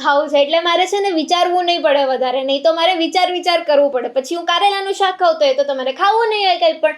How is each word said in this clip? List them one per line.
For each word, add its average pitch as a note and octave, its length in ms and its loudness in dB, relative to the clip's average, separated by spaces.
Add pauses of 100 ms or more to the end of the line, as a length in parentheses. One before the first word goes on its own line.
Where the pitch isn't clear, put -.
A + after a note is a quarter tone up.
ખાવું C#4+ 260 2
છે, C#4+ 120 4
એટલે D#4 180 2
મારે E4+ 260 0
છે G4+ 140 -2
ને G4+ 120 -2
વિચારવું F4 540 0
નહીં F4 160 0
પડે C#4+ 220 2
વધારે, C4 400 -2
નહીં C#4 200 -2
તો D#4+ 100 2
મારે E4+ 200 0
વિચાર F4 380 0
વિચાર F4 320 -2
કરવું C#4+ 280 2
પડે. A#3+ 160 -4
પછી C4 280 -4
હું E4+ 100 -8
કારેલાનું G4 480 0
શાક F#4+ 260 -2
ખાઉં E4 200 2
તો D4 60 2
એ C4+ 80 2
તો C#4 100 0
તમારે C4+ 280 -4
ખાવું G#4 380 0
નહીં G#4 180 0
હોય F4 100 2
કંઈ E4+ 160 2
પણ. D#4 240 -2